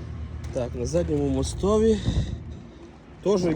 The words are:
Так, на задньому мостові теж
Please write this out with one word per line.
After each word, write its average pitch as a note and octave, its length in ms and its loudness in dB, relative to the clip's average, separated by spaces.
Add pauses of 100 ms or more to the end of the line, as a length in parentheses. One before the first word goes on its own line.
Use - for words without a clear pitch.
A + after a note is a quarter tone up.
(520)
Так, B2 220 -2
на A#2+ 120 -2
задньому D3+ 420 2
мостові G3+ 720 4 (1300)
теж F#3 200 4 (120)